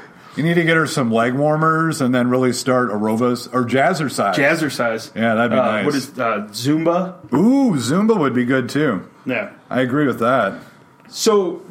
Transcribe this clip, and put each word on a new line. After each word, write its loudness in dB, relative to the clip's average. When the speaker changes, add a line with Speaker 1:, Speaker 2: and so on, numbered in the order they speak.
Speaker 1:
You -4
need 2
to 2
get 2
her 2
some -2
leg 2
warmers 0
and 0
then 2
really 2
start 0
aerobas -2
or 0
jazzercise. 0
Speaker 2:
Jazzercise. -2
Speaker 1:
Yeah, 0
that'd 2
be 0
Speaker 2:
Uh, 4
Speaker 1:
nice. 0
Speaker 2:
what 0
is, -2
uh, -4
Zumba? 0
Speaker 1:
Ooh, 4
Zumba 0
would 0
be 2
good, 0
too. -2
Speaker 2:
Yeah. -4
Speaker 1:
I 0
agree 0
with -2
that. 0
Speaker 2:
So, 0